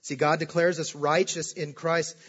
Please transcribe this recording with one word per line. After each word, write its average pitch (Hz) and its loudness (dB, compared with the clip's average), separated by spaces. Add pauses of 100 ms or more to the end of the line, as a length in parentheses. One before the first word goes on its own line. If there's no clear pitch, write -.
See, 143 -8
God 151 4
declares 165 2
us 151 -6
righteous 160 0
in 147 -8
Christ, 165 -2 (120)